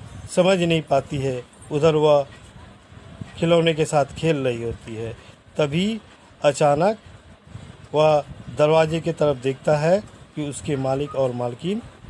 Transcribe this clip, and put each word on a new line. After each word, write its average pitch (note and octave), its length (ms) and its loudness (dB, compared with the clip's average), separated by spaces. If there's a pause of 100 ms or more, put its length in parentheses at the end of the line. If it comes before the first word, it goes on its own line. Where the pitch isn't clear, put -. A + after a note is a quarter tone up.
(360)
समझ F#3 220 4
नहीं E3+ 240 0
पाती C#3 340 -2
है, C3 280 -4 (280)
उधर D#3 220 2
वह D3+ 320 4 (1120)
खिलौने E3 360 4
के D3+ 100 0
साथ D3 200 2
खेल D#3 320 -2
रही B2 260 -2
होती A#2 320 -10
है। A2+ 220 -10 (420)
तभी F3+ 420 -2 (440)
अचानक D3+ 540 2 (960)
वह D3+ 300 4 (340)
दरवाजे D#3+ 420 2
की D#3+ 120 -2
तरफ D3 240 0
देखता C3+ 400 -2
है E3 240 2 (360)
कि D3 120 -6
उसके C#3 280 -6
मालिक C3+ 380 -4
और C3 180 0
मालकिन B2 500 -6 (280)